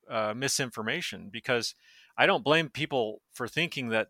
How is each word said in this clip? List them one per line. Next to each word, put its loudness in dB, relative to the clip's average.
uh, 0
misinformation, -4
because -2
I 6
don't 4
blame 4
people -2
for -6
thinking -4
that 2